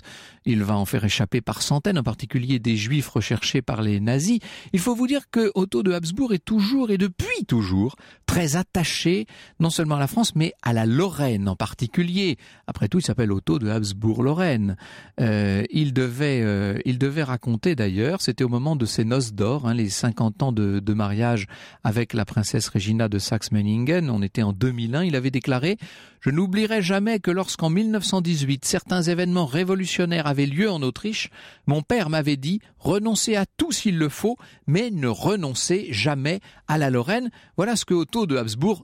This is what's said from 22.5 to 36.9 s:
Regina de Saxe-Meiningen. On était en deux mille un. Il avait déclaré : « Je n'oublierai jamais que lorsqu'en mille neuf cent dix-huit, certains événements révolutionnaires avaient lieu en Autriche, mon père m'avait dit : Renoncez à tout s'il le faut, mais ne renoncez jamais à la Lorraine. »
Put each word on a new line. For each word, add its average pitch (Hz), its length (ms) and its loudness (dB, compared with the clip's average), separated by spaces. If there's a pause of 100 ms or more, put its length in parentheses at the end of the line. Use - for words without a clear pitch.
Regina 110 400 0
de 101 120 -2
Saxe-Meiningen. 113 920 0
On 104 140 0
était 98 180 -2
en 101 140 0
deux 123 160 0
mille 117 240 -4
un. 170 80 0
Il 160 140 0
avait 131 140 -2
déclaré : « 135 460 0 (440)
Je - 80 0
n'oublierai 202 520 0
jamais 202 380 0
que 180 100 -4
lorsqu'en 175 400 0
mille 214 220 2
neuf 208 140 0
cent 190 160 2
dix-huit, 143 420 0
certains 180 400 0
événements 180 420 2
révolutionnaires 170 800 0
avaient 139 180 2
lieu 175 260 0
en 160 100 -2
Autriche, 170 480 -4 (380)
mon 147 140 2
père 202 280 0
m'avait 151 280 0
dit : 160 240 -2 (180)
Renoncez 208 560 0
à 196 100 2
tout 302 280 -2
s'il 185 240 0
le 156 100 2
faut, 214 300 -2 (280)
mais 208 260 2
ne 143 180 0
renoncez 175 800 0
jamais 143 480 0 (300)
à 151 80 2
la 143 120 2
Lorraine. » 180 420 0 (260)